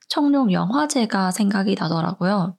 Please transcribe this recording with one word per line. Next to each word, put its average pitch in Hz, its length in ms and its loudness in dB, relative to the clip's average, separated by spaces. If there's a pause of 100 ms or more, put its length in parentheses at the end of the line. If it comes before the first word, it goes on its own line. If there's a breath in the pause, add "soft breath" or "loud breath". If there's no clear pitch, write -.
청룡 285 440 2
영화제가 208 800 0
생각이 196 440 0
나더라고요. 175 840 -2